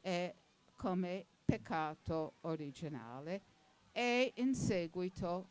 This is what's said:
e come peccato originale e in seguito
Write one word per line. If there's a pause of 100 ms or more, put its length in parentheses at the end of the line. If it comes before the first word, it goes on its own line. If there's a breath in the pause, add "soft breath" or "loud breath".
e (420)
come (260)
peccato
originale (500 soft breath)
e
in
seguito